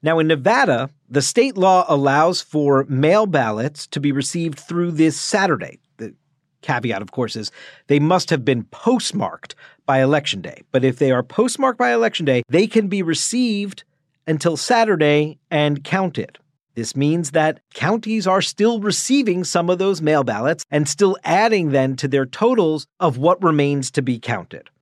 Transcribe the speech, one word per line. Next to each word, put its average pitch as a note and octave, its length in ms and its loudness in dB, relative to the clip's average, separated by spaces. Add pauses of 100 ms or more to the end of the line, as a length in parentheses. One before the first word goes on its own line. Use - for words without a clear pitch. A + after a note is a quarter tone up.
Now, D#3+ 160 2
in D#3 80 2
Nevada, D#3 600 2 (200)
the C#3 120 0
state A#3+ 360 0
law F#3 300 4
allows D3 540 2
for C#3+ 480 0
mail D3+ 360 2
ballots C3 640 -4
to - 140 -8
be C#3+ 100 0
received D3 480 -4
through F3 320 -4
this D#3+ 260 2
Saturday. F#3+ 640 -2 (160)
The A2 180 -14 (480)
caveat, A#2 400 -4
of G2+ 100 -14
course, A#2+ 260 -6
is G#2+ 140 -10 (360)
they C#3+ 120 4
must D#3+ 300 2
have C#3+ 140 0
been A#2+ 220 0
postmarked - 880 -4 (300)
by C3+ 160 2
Election C#3 400 0
Day. - 200 -16 (120)
But B2+ 100 2
if C3 160 0
they C#3 120 2
are B2+ 120 0
postmarked B3+ 560 -2
by B3 140 0
Election A3+ 320 0
Day, B2+ 240 2
they F3 180 2
can G#3+ 220 0
be G3 120 -2
received G3+ 840 -2 (420)
until D#3+ 300 -2
Saturday D#3 800 2 (100)
and D3 360 0
counted. F3+ 520 -4 (380)
This A2+ 220 -6
means D#3 340 0
that D#3 300 0 (120)
counties A3 540 -2
are F#3+ 140 2
still A3 400 0
receiving G#3 640 0
some E3+ 240 0
of F3+ 80 2
those F#3+ 240 -2
mail D3+ 240 2
ballots B2 440 -4
and D3 200 0
still G3+ 340 0
adding F#3+ 460 2
then C3+ 280 0
to C#3 120 -4
their C3+ 160 0
totals F3+ 640 0 (120)
of D3+ 180 0
what F3+ 240 2
remains C#3+ 500 2
to D3 100 -2
be B2 180 -2
counted. - 500 -8 (120)